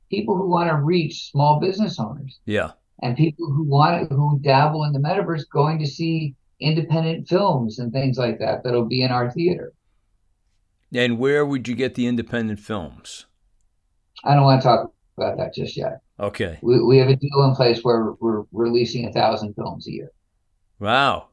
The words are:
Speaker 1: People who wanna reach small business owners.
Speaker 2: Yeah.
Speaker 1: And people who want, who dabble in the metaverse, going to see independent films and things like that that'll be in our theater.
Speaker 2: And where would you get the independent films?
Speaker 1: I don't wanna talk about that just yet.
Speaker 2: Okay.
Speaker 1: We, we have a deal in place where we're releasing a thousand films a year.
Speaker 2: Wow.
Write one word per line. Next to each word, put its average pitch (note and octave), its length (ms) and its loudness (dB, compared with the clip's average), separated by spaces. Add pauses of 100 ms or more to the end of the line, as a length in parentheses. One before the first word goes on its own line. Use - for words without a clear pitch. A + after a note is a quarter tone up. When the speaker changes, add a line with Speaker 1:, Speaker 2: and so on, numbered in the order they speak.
(100)
Speaker 1:
People G#3 260 -2
who F#3+ 120 -2
wanna E3+ 340 0
reach D#3+ 480 -2
small D3 300 2
business F#3+ 400 -2
owners. A#2+ 440 -10
Speaker 2:
Yeah. G2+ 280 -4 (300)
Speaker 1:
And B2 140 -2
people D#3 340 0
who D3+ 140 0
want, D3+ 460 2
who C#3+ 300 0
dabble D3+ 440 2
in D3 80 -2
the C#3 60 -2
metaverse, E3 500 -2
going D3 300 0
to D3+ 80 -4
see D#3+ 480 -4 (260)
independent D#3+ 680 -2
films E3+ 500 0
and A#2+ 140 -6
things C3 260 0
like A#2+ 200 -2
that A2 240 -4
that'll A#2+ 240 0
be B2+ 160 -2
in B2+ 80 2
our B2 200 0
theater. - 420 -2 (1200)
Speaker 2:
And B2 260 0
where C#3+ 280 2
would C3 220 -4
you A#2+ 80 -4
get B2+ 180 -2
the B2 140 0
independent A2+ 500 -4
films? E2+ 680 -12 (960)
Speaker 1:
I C#3+ 100 4
don't C#3+ 100 6
wanna C3+ 160 6
talk A#2 320 2 (240)
about G2+ 220 -4
that - 160 -6
just - 220 -8
yet. - 240 -8 (180)
Speaker 2:
Okay. G2+ 420 -6
Speaker 1:
We, A#2 220 4
we B2+ 160 6
have B2+ 100 4
a C3+ 80 6
deal C#3 280 2
in C3 100 4
place A#2+ 300 2
where A2+ 360 2
we're G#2+ 220 0 (100)
releasing A#2 540 0
a G2+ 60 -10
thousand A2 420 0
films - 320 -10
a - 60 -10
year. - 180 -12 (720)
Speaker 2:
Wow. A#2 520 0